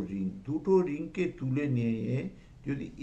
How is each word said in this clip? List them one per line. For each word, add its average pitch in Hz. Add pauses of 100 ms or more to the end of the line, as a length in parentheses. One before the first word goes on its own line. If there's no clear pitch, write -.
(120)
রিং, 98 (240)
দুটো 156
রিংকে 170 (120)
তুলে 135 (100)
নিয়ে 117 (480)
যদি 139 (180)